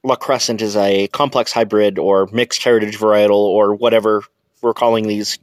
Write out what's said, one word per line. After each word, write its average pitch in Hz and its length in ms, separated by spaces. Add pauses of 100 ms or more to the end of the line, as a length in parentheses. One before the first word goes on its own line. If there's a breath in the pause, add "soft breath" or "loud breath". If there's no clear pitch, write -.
La 131 120
Crescent 117 460
is 107 140
a 101 320
complex 135 440
hybrid 104 460
or 95 340
mixed 117 300
heritage 107 360
varietal 104 320
or 104 440
whatever 110 480 (380)
we're 117 140
calling 113 340
these 104 340